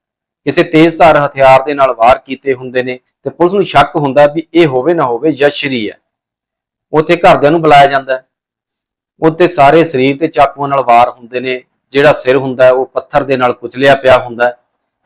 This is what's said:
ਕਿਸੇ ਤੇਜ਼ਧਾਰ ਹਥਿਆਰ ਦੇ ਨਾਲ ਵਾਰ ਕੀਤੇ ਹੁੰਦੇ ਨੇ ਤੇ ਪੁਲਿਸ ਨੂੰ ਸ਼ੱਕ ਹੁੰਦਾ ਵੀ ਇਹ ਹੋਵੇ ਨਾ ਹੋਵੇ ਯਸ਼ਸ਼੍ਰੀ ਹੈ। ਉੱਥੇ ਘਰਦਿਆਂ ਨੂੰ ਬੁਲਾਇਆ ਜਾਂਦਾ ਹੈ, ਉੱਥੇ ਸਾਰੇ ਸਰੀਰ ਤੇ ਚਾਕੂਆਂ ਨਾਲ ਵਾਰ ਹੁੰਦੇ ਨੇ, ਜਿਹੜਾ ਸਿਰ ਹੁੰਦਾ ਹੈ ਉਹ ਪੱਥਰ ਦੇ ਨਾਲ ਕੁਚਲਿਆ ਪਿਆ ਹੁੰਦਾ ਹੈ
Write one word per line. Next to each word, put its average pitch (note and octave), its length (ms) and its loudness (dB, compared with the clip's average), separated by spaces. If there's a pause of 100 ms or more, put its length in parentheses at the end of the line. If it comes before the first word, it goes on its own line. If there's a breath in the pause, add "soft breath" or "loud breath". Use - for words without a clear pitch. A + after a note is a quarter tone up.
(460)
ਕਿਸੇ C#3+ 200 -2
ਤੇਜ਼ਧਾਰ D#3+ 600 2
ਹਥਿਆਰ C3+ 380 2
ਦੇ D3+ 100 -6
ਨਾਲ C3+ 200 0
ਵਾਰ A#2 240 2
ਕੀਤੇ C3+ 360 -8
ਹੁੰਦੇ B2+ 300 -8
ਨੇ B2+ 160 -10 (240)
ਤੇ C#3 60 -10
ਪੁਲਿਸ F3 240 -8
ਨੂੰ G3+ 120 -2
ਸ਼ੱਕ C#3+ 300 -2
ਹੁੰਦਾ D3 300 0 (100)
ਵੀ D#3+ 180 -8
ਇਹ E3 140 2
ਹੋਵੇ C3 260 -2
ਨਾ D#3+ 120 -2
ਹੋਵੇ B2 260 -4
ਯਸ਼ਸ਼੍ਰੀ C3+ 580 -4
ਹੈ। - 100 -16 (920)
ਉੱਥੇ D#3+ 220 0
ਘਰਦਿਆਂ D3+ 360 2
ਨੂੰ E3 100 -2
ਬੁਲਾਇਆ C#3+ 260 4
ਜਾਂਦਾ C3+ 280 -4
ਹੈ, B2+ 80 -10 (1000)
ਉੱਥੇ D#3+ 260 0
ਸਾਰੇ D#3 380 4
ਸਰੀਰ C3+ 320 -2
ਤੇ D#3 100 -4
ਚਾਕੂਆਂ C#3 420 -2
ਨਾਲ C#3 140 -2
ਵਾਰ A#2+ 260 2
ਹੁੰਦੇ A#2+ 300 -12
ਨੇ, B2+ 220 -8 (320)
ਜਿਹੜਾ C#3 200 2
ਸਿਰ C3 240 -2
ਹੁੰਦਾ C3 280 -2
ਹੈ B2+ 60 6
ਉਹ C3 140 -2
ਪੱਥਰ - 380 -6
ਦੇ C3+ 140 -2
ਨਾਲ B2 160 -2
ਕੁਚਲਿਆ B2+ 420 0
ਪਿਆ B2+ 220 4
ਹੁੰਦਾ A#2+ 300 -4
ਹੈ A#2+ 100 -8 (480)